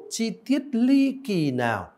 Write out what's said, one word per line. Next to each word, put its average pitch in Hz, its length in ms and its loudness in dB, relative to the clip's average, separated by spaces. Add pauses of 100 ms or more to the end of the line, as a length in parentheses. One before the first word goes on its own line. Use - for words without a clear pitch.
chi 226 200 -4
tiết 285 320 -2 (100)
ly 262 440 2 (100)
kỳ 160 260 0
nào 117 460 -2